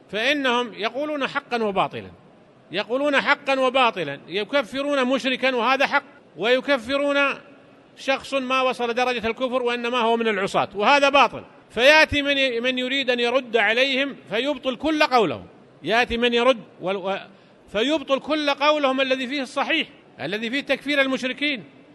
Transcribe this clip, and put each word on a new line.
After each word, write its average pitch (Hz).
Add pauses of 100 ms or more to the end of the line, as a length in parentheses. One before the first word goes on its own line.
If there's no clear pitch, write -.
(100)
فإنهم 240
يقولون 254
حقاً 233
وباطلاً، 143 (640)
يقولون 247
حقاً 269
وباطلاً، 226
يكفرون 262
مشركاً 254
وهذا 262
حق، 269 (320)
ويكفرون 262 (800)
شخص -
ما 262
وصل 240
درجة 247
الكفر 247
وإنما 240
هو 233
من 226
العصاة 196
وهذا 277
باطل. 233 (260)
فيأتي 294
من، 269
من 254
يريد 254
أن 240
يرد 240
عليهم 247 (140)
فيبطل 254
كل 302
قولهم، 170 (360)
يأتي 226
من 240
يرد 240 (200)
وال-، 185
و-، 190 (540)
فيبطل 269
كل 294
قولهم 277
الذي 262
فيه 277
الصحيح، 269 (320)
الذي 214
فيه 277
تكفير 277
المشركين 262 (300)